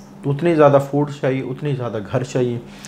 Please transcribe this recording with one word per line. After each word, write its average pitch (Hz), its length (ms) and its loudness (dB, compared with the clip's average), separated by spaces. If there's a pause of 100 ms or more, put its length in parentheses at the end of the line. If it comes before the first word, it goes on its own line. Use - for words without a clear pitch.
(240)
तो 139 60 -2
उतनी 160 260 0
ज़्यादा 143 240 8
food 143 320 0
चाहिए, 135 320 -2
उतनी 143 320 -6
ज़्यादा 117 240 -6
घर 120 240 -4
चाहिए। 123 360 -2 (280)